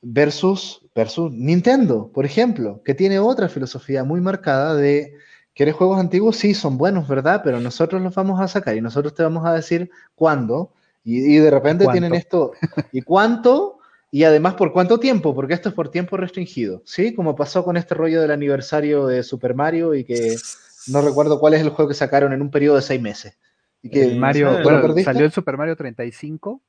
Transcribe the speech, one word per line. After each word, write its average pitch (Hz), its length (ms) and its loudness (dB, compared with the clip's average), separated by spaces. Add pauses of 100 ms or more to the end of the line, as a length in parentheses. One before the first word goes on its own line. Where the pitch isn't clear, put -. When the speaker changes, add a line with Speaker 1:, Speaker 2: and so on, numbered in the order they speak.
Speaker 1:
versus, 147 840 -2 (100)
versus 135 380 -4
Nintendo, 165 800 0
por 135 120 -2
ejemplo, 139 600 -2
que 135 100 -2
tiene 190 240 0
otra 226 300 0
filosofía 131 560 -6
muy 160 160 -4
marcada 160 540 -2
de, 143 400 0 (400)
"¿Quieres 151 200 2
juegos 185 240 2
antiguos? 196 380 2
Sí, 202 180 2
son 139 240 -2
buenos, 170 300 0
¿verdad? 143 360 0
Pero 123 160 0
nosotros 170 420 -2
los 180 120 -6
vamos 190 260 -2
a 190 80 -2
sacar 185 280 -4
y 110 40 -4
nosotros 143 340 -4
te 165 80 -2
vamos 160 240 -2
a 170 80 2
decir 170 360 -4 (240)
cuándo". 147 580 0 (320)
Y, 131 320 4
y - 20 8
de 156 120 8
repente 151 340 4
Speaker 2:
¿Y - 20 4
cuánto? 127 60 4
Speaker 1:
tienen 170 220 0
esto, 170 380 -2 (400)
"¿y 131 100 -4
cuánto? 240 760 2 (320)
Y 147 140 4
además, 160 300 4
¿por 180 180 0
cuánto 185 260 2
tiempo?". 208 360 0
Porque 131 200 -4
esto 170 140 -6
es - 60 -6
por 156 160 -6
tiempo 180 260 -6
restringido, 175 680 -6
¿sí? 226 300 -4
Como 165 220 -4
pasó 147 280 -4
con 175 120 -2
este 170 180 -4
rollo 160 260 0
del 151 120 2
aniversario 143 760 -2
de 127 160 0
Super 123 320 -6
Mario 160 400 -2
y 131 100 -4
que 117 320 -2 (520)
no 135 120 2
recuerdo 147 380 2
cuál 151 160 4
es 156 60 4
el 151 100 0
juego 151 180 0
que 139 60 -4
sacaron 139 380 0
en 135 100 -4
un 143 80 -6
periodo 143 260 2
de 131 60 2
seis 131 180 -4
meses. 104 380 -10 (460)
Y 113 60 -14
que 139 140 2
Speaker 2:
El 123 120 0
Mario, 139 320 2
Speaker 3:
Eh, 127 140 2
Speaker 1:
¿te - 0 -
lo - 20 -2
Speaker 2:
bueno, 147 180 6
Speaker 1:
perdiste? 160 220 2
Speaker 2:
salió 139 220 2
el 156 60 0
Super 143 240 -6
Mario 156 200 -4
treinta 127 280 -10
y 120 80 -10
cinco. 156 560 -12